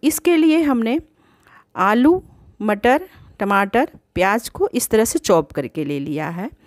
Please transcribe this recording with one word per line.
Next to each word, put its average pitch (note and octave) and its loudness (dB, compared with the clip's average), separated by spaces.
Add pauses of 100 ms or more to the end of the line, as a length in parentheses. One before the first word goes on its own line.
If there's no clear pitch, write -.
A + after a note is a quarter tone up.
इसके E4 0
लिए D#4 4
हमने B3 0 (760)
आलू, B3 4 (380)
मटर, A#3+ 0 (300)
टमाटर, G3+ 0 (260)
प्याज G3 0
को - -2
इस - -4
तरह A3 2
से D#4+ -2
चॉप E3 2
करके C#3+ -6
ले C#3+ -6
लिया D3+ -6
है। F3+ -8 (180)